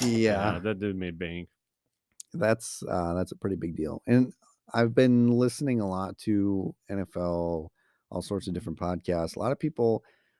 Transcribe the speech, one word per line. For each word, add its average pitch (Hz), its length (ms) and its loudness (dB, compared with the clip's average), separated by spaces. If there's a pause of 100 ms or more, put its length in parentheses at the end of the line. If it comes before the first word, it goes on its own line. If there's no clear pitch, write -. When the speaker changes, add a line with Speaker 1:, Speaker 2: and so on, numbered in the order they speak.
Speaker 1:
Yeah. 123 80 2 (460)
Speaker 2:
Yeah, 87 60 -4
that 101 200 -2
dude 101 160 -2
made 90 220 -6
bank. 85 300 -6 (880)
Speaker 1:
That's, 113 540 0
uh, 87 260 0
that's 92 180 -2
a - 40 -10
pretty 98 200 -4
big 85 200 -6
deal. - 300 -6
And 123 260 4 (420)
I've 117 200 2
been 120 360 6
listening 123 500 2
a 101 80 -2
lot 92 300 -4
to 101 560 0 (160)
N 98 100 -4
F - 160 -8
L, 85 560 -2 (380)
all 90 120 -4
sorts 98 240 -4
of 90 80 -4
different 82 240 -6
podcasts. 87 580 -2
A - 20 -8
lot 120 140 -2
of - 60 -4
people 117 460 0 (360)